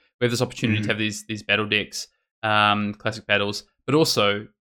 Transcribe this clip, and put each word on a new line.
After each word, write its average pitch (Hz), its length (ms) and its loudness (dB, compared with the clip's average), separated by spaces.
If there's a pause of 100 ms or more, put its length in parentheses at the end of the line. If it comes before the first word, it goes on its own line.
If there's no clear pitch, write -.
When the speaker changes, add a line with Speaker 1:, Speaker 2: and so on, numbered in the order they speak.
(200)
Speaker 1:
we 123 40 0
have 120 80 2
this 120 100 0
opportunity 113 360 0
to 110 40 -2
Speaker 2:
Mm-hmm. 107 80 -2
Speaker 1:
have 107 80 -2
these, 107 280 -4
these 107 180 -10
battle 104 240 0
decks, - 400 -4 (340)
um, 104 520 2
classic 107 320 -8
battles, 101 380 0 (220)
but 127 80 0
also 110 540 2 (160)